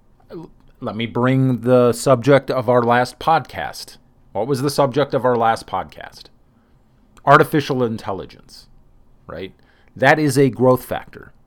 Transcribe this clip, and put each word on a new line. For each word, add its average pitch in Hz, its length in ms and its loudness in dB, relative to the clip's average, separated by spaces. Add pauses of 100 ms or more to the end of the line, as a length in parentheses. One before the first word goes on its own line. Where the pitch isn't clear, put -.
(320)
L-, 165 180 -18 (300)
let 107 160 -10
me 113 100 -6
bring 127 540 0
the 123 320 4
subject 131 580 2
of 123 180 -4
our 123 140 4
last 120 380 0
podcast. - 800 -4 (340)
What 107 160 -4
was 131 140 -2
the 147 60 -2
subject 143 460 -2
of 123 100 -2
our 123 120 0
last 113 320 -2
podcast? - 560 -12 (1000)
Artificial 143 600 2
intelligence, - 840 -10 (600)
right? 92 260 -14 (400)
That 151 240 2
is 143 180 0
a 139 140 4
growth 123 340 2
factor. - 480 -12 (140)